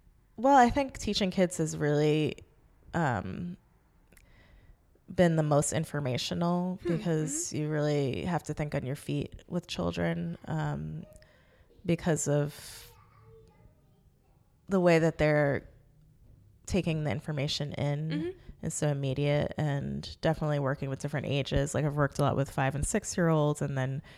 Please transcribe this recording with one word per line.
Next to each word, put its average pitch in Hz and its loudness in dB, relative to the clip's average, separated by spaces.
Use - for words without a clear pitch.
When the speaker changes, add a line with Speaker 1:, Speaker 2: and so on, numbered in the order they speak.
Speaker 1:
Well, 269 6
I 240 10
think 269 -2
teaching 202 0
kids 180 2
has 160 -2
really, 151 2
um, 151 -4
been 170 4
the 156 4
most 151 2
informational 170 -2
Speaker 2:
Hmm. 170 0
Speaker 1:
because 160 -2
Speaker 2:
Mm-hmm. - -6
Speaker 1:
you 151 -2
really 147 0
have 170 -2
to 151 -6
think 151 -4
on 143 -2
your 139 -4
feet - -6
with 170 -6
children, 170 -4
um, 156 -6
because 160 0
of - -2
the 190 2
way 170 8
that 160 2
they're 147 4
taking 165 0
the 147 -2
information 147 -4
in 143 -2
Speaker 2:
Mm-hmm. 330 -6
Speaker 1:
is 160 -6
so 151 0
immediate, 143 0
and 139 -4
definitely 151 0
working 139 -2
with 135 -4
different 143 -4
ages. 139 0
Like, 135 0
I've 143 -2
worked 147 0
a 151 2
lot 139 4
with 139 0
five 135 0
and 139 -4
six-year-olds, 160 2
and 143 -2
then 135 -2